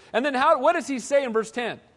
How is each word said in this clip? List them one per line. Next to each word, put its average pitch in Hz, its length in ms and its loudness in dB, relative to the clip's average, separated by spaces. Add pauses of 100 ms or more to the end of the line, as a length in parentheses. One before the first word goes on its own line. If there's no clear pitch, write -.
(120)
And 226 140 0
then 285 80 -2
how, 285 240 4
what 302 160 4
does 320 120 -4
he 269 120 -4
say 277 260 0
in 240 80 -6
verse 220 180 -2
ten? 220 300 -6 (160)